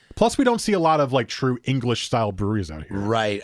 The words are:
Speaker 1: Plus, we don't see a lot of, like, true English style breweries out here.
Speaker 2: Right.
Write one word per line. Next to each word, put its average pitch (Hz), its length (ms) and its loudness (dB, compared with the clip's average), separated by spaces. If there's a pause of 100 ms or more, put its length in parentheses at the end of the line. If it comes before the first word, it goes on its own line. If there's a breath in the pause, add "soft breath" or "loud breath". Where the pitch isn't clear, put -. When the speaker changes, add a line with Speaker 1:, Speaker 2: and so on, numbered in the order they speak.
(160 loud breath)
Speaker 1:
Plus, 226 220 2
we 285 60 2
don't 240 180 2
see 214 120 0
a 190 60 2
lot 160 200 4
of, 131 140 0
like, 123 140 2
true 127 360 -2
English 123 440 -2
style 113 240 0
breweries 98 400 -2
out 78 140 -12
here. 98 120 -8
Speaker 2:
Right. 107 460 -2